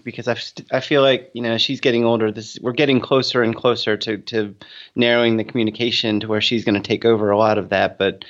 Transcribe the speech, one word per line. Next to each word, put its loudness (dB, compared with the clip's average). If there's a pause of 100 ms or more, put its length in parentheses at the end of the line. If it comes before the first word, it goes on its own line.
because -8
I've -2
st-, -16
I 0
feel 2
like, 2
you -8
know, 0
she's -2
getting 2
older. 2
This, -14
we're -2
getting 2
closer 0
and 0
closer 0
to, -6
to -6 (400)
narrowing 4
the -2
communication -2
to -8
where -2
she's -2
gonna 2
take -2
over 2
a 4
lot 4
of -4
that. 0
But -2